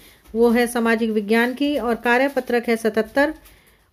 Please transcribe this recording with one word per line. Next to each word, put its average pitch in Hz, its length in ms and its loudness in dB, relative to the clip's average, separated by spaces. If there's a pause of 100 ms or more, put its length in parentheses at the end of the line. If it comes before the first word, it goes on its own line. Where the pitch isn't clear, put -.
(340)
वो 233 160 4
है 240 160 2
सामाजिक 226 440 0
विज्ञान 220 440 0
की 285 240 -2
और 226 180 -2
कार्यपत्रक 247 720 0
है 233 80 0
सतहत्तर 220 580 -2 (580)